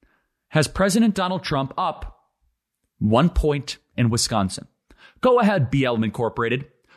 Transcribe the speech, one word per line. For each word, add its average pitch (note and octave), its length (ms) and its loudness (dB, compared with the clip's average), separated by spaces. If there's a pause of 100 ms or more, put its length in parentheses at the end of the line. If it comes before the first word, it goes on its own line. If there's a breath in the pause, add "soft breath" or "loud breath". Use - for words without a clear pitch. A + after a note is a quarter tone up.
(500)
has D#3 180 0
President G3+ 480 2
Donald F#3 280 -4
Trump C3+ 340 -4
up - 520 -8 (680)
one A#2+ 320 2
point C#3+ 480 -2 (200)
in A#2+ 120 2
Wisconsin. A2 580 -2 (540 loud breath)
Go B3 180 4
ahead, G3 300 2
B C3+ 160 0
L B2 100 0
M A2 80 0
Incorporated. A#2 640 -4 (300 soft breath)